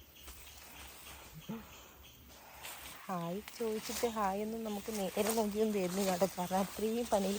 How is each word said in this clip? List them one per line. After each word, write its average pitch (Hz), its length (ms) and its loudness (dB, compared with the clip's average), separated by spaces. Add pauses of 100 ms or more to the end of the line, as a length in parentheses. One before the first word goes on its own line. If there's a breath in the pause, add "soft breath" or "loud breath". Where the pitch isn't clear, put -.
(3000)
ഹായ് 175 300 -2 (180)
ചോദിച്ചിട്ട് 220 500 0 (100)
ഹായ് 202 280 4
ഒന്നും 226 240 -4
നമുക്ക് 208 300 -4
നേരെ 202 380 4
നോക്കിയൊന്നും 214 400 4
തരുന്നില്ല 185 340 4
കേട്ടോ, 185 160 6 (100)
കാരണം 185 280 2
അത്രയും 220 480 0
പണിയിൽ 202 260 4